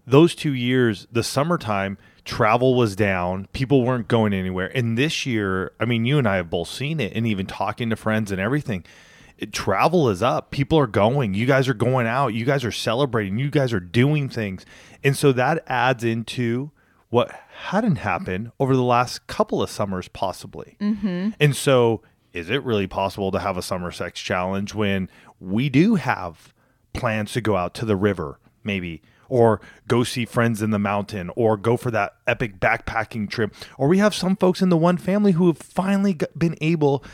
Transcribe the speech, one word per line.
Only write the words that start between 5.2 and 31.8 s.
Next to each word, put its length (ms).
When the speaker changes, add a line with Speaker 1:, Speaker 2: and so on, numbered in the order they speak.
Speaker 1:
year, 560
I 40
mean, 200
you 120
and 100
I 100
have 120
both 200
seen 320
it, 120
and 140
even 180
talking 440
to 80
friends 340
and 100
everything, 420
it, 160
travel 560
is 120
up. 300
People 260
are 100
going. 460
You 120
guys 240
are 40
going 320
out. 280
You 100
guys 220
are 60
celebrating. 680
You 100
guys 220
are 80
doing 480
things. 380
And 100
so 160
that 360
adds 360
into 680
what 220
hadn't 320
happened 600
over 160
the 80
last 440
couple 360
of 60
summers, 400
possibly. 720
Speaker 2:
Mm-hmm. 480
Speaker 1:
And 160
so 460
is 160
it 140
really 240
possible 440
to 80
have 180
a 40
summer 300
sex 280
challenge 540
when 340
we 300
do 260
have 580
plans 400
to 80
go 140
out 200
to 100
the 100
river, 440
maybe, 380
or 320
go 160
see 220
friends 360
in 100
the 80
mountain, 560
or 220
go 200
for 140